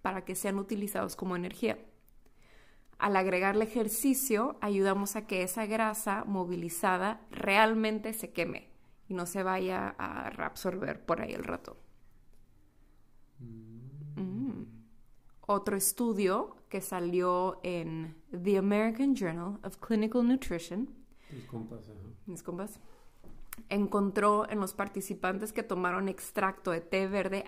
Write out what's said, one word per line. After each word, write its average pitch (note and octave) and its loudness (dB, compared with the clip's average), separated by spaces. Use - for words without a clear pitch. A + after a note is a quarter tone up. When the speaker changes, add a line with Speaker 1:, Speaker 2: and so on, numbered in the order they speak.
Speaker 1:
para F#3 -2
que F#3 -6
sean G3 0
utilizados G3 -2
como F#3 -2
energía. G3 -2
Al G3+ 2
agregarle F#3+ 4
ejercicio, A3+ 2
ayudamos G3+ 2
a G#3+ -6
que F#3 0
esa F#3 -2
grasa G#3+ 0
movilizada F#3 0
realmente A3 4
se - -8
queme - -4
y G3 -4
no F3+ -2
se F#3+ -2
vaya F#3 0
a - -6
reabsorber - -4
por - 0
ahí - -6
al - -6
rato. - -8
Speaker 2:
Mm. B2 -12
Speaker 1:
Mm. G#3 -4
Otro G3+ 2
estudio G#3 2
que G3 -4
salió F3+ 2
en D#3+ -4
The F#3+ 4
American A3 4
Journal F3 -2
of G3 -8
Clinical A3 2
Nutrition. A#3 0
Speaker 2:
Mis C3+ -12
compas, A2+ -10
ajá. G#2 -16
Speaker 1:
Mis E3+ -10
compas. F#3 -8
Encontró G3+ 4
en G#3+ 0
los G3 -2
participantes G3+ -2
que A3+ -2
tomaron F#3 0
extracto F#3+ -2
de E3 0
té F#3+ 0
verde G3 0